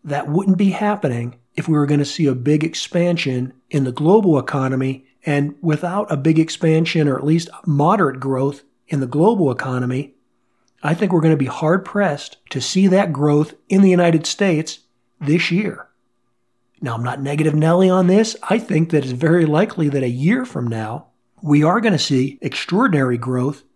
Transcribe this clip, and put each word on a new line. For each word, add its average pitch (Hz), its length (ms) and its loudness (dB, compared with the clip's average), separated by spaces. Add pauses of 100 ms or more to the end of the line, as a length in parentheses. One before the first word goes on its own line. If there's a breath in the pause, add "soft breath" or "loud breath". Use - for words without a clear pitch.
That 143 240 -6
wouldn't 190 280 2
be 196 140 2
happening 139 680 -4 (180)
if - 120 -4
we 156 100 2
were 147 80 2
gonna 143 200 0
see 147 220 -2
a 131 60 2
big 143 300 0
expansion 165 880 -4 (160)
in 143 140 0
the 127 80 -2
global 165 480 4
economy, 131 680 -4 (200 soft breath)
and 143 360 0
without 175 500 -2
a 156 60 -2
big 160 220 2
expansion, 160 680 0
or 135 100 0
at 139 80 -8
least 165 240 0 (160)
moderate 147 560 0
growth 135 420 -2 (240)
in 147 140 -2
the 131 40 -2
global 156 460 2
economy, 127 640 -4 (680)
I 147 120 -2
think 180 180 -2
we're 175 100 2
gonna 160 160 4
be 139 80 -2
hard-pressed 170 920 -2 (140)
to 135 100 -6
see 190 260 2
that 185 260 2
growth 147 400 2 (140)
in 190 140 4
the 190 100 6
United 170 340 2
States 165 540 -4 (400)
this 160 320 0
year. 190 340 -4 (960)
Now, 120 140 -6
I'm 117 80 -6
not 127 180 -6
negative 147 320 -2
Nelly 170 360 4
on 185 180 4
this. 214 360 2
I - 140 0
think 165 340 -2
that 147 120 2
it's 131 80 -6
very 160 340 2
likely 156 440 0
that 139 140 -2
a 127 40 -2
year 165 380 0
from 123 240 -8
now, 110 380 -8 (340)
we 147 200 4
are 180 200 2
gonna 202 180 2
see 135 420 -2
extraordinary 147 760 0
growth 127 460 -4 (120)